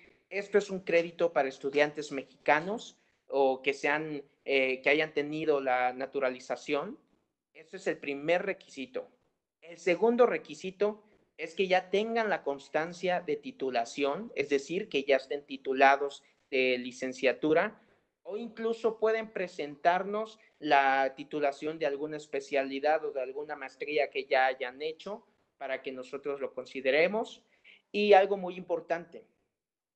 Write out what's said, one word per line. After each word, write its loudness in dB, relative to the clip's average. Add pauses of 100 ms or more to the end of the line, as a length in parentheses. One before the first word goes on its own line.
(300)
esto -2
es 0
un -6
crédito 0
para 2
estudiantes 0
mexicanos -2 (300)
o 2
que -2
sean, -4 (220)
eh, 0
que 2
hayan 2
tenido 0
la 0
naturalización. -4 (560)
Ese -18
es -6
el -2
primer -2
requisito. -8 (520)
El -20
segundo 4
requisito -2 (340)
es -10
que 2
ya 2
tengan 0
la 0
constancia -2
de -2
titulación, -2
es -2
decir, -2
que 0
ya 4
estén -4
titulados 2 (260)
de 2
licenciatura, 0 (420)
o -8
incluso -4
pueden 0
presentarnos -2 (200)
la 4
titulación -4
de 0
alguna -4
especialidad 0
o -4
de -4
alguna -8
maestría -4
que -4
ya 4
hayan -4
hecho -10 (320)
para -6
que -8
nosotros -8
lo -6
consideremos. 0 (480)
Y 6
algo 6
muy -8
importante, -6 (720)